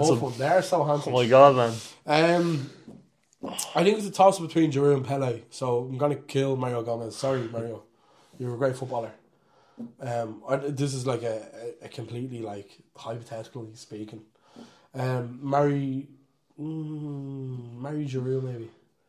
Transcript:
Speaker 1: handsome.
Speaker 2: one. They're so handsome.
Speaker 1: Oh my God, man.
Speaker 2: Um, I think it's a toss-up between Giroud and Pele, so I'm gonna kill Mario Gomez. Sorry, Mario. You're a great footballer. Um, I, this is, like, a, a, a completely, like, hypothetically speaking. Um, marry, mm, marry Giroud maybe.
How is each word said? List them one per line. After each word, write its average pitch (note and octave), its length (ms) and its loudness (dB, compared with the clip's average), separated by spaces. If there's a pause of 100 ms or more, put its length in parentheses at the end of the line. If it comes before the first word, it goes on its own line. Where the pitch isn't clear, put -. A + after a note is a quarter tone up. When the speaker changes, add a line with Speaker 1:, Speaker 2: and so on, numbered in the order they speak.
Speaker 1:
handsome. A#2+ 200 4
Speaker 2:
one. A#2 180 -6
They're E3 240 2
so E3+ 200 0
handsome. D3 320 0
Speaker 1:
Oh B2 80 4
my A#2+ 60 2
God, C3+ 260 12
man. A#2 180 4 (340)
Speaker 2:
Um, E3 640 2 (1040)
I E3 100 4
think G#3+ 140 4
it's G3+ 80 -6
a F#3+ 40 -6
toss-up F#3+ 380 6
between D#3 240 2
Giroud C#3+ 240 6
and C3 100 -2
Pele, C3+ 440 -2
so B2 380 0
I'm C3 100 -8
gonna D3 180 2
kill C3+ 400 -2
Mario B2 260 -2
Gomez. A#2 320 -4
Sorry, C3+ 280 -2
Mario. A2+ 420 -8 (540)
You're B2 160 -6
a A#2 40 -10
great C3 180 0
footballer. B2 360 -8 (880)
Um, A#2 480 -6
I, C3+ 80 0
this C#3 380 -4
is, B2+ 120 -6
like, A#2 160 -2
a, A2 240 -6 (360)
a, - 20 -20
a - 40 -16
completely, A#2+ 520 -12
like, G2+ 380 -12 (180)
hypothetically A2+ 800 -12
speaking. G#2+ 480 -14 (720)
Um, B2+ 480 -4
marry, C#3 640 0 (500)
mm, C#3 1200 -10
marry D3 280 -6
Giroud C3 380 -4
maybe. A#2+ 260 -10 (380)